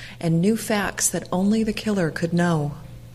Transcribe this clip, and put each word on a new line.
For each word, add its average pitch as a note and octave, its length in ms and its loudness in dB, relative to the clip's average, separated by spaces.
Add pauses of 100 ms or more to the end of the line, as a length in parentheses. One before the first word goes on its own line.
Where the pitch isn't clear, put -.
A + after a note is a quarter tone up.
(200)
and E3 200 2
knew G3+ 140 4
facts G#3 540 0
that - 240 -4
only G3+ 300 4
the A3 100 0
killer G3 380 0
could E3+ 240 -2
know. E3 380 2 (420)